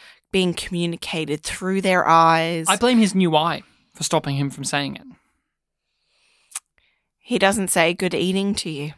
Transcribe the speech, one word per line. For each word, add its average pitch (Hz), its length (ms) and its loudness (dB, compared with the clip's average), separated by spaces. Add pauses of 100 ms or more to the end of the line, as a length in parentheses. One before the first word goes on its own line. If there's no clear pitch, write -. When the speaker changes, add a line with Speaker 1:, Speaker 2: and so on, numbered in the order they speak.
(320)
Speaker 1:
being 185 220 0
communicated 165 920 -6
through 190 380 -4
their 185 260 2
eyes. 165 600 4
Speaker 2:
I 196 80 2
blame 240 220 2
his 190 160 2
new 175 200 4
eye 156 280 0 (300)
for - 100 -10
stopping 147 320 -2
him 139 140 -2
from 139 140 -10
saying 139 340 -4
it. - 60 -20 (2250)
Speaker 1:
He - 200 -2
doesn't 196 300 2
say, 170 240 2
"Good 180 200 -4
eating 190 420 0
to - 140 -6
you." 151 280 -8